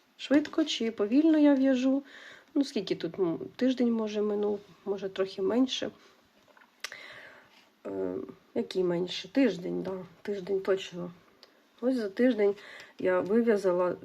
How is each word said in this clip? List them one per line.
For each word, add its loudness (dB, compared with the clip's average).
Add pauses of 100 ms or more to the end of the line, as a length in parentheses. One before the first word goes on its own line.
(160)
швидко, 2
чи -4
повільно 4
я 8
в'яжу. 2 (520)
Ну, 2
скільки -4
тут, -6
м, 0 (180)
тиждень, 2
може, -2
минув, 0 (240)
може, -4
трохи -4
менше. 0 (2000)
Е, -6 (400)
який -4
менше? -4
Тиждень, 0
да, -6 (300)
тиждень -4
точно. -4 (720)
Ось 0
за -2
тиждень 2 (440)
я 2
вив'язала 2